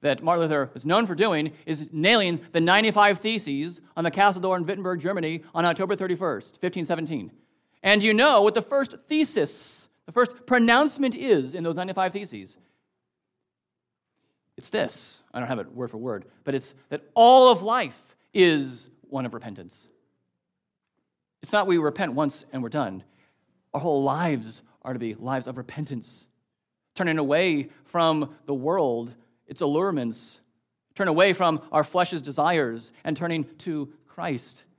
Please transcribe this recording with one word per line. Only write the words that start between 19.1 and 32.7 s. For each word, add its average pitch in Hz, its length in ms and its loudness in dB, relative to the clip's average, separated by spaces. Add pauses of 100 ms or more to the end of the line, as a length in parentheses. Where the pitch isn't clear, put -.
of 117 80 -8
repentance. 95 540 -16 (1500)
It's - 100 -8
not 208 140 4
we 180 120 4
repent 151 340 -2
once 143 400 -2
and 131 100 -8
we're 117 60 -8
done. 101 340 -4 (720)
Our 147 60 -4
whole 147 240 0
lives 139 580 -4 (200)
are 131 100 -10
to 123 60 -8
be 110 160 -6
lives 127 320 -8
of 127 100 -12
repentance, 131 680 -12 (680)
turning 165 240 -2
away 147 520 0 (140)
from 160 600 0
the 139 80 -6
world, 127 600 -2 (320)
its 143 160 -10
allurements, 147 800 -2 (540)
turn 190 140 -2
away 180 240 4
from 170 300 0 (100)
our 151 100 2
flesh's 175 380 -2
desires, 139 720 -2 (100)